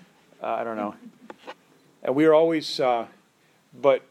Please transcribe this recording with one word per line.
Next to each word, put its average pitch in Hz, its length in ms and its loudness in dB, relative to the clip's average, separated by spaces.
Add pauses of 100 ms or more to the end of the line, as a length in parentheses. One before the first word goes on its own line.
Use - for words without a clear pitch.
(420)
Uh, - 60 -8
I 117 160 -4
don't 113 140 -8
know. 104 160 -4 (1120)
And 127 120 -2
we 151 100 2
are 156 100 6
always, 160 440 0
uh, 120 280 -2 (760)
but 131 300 2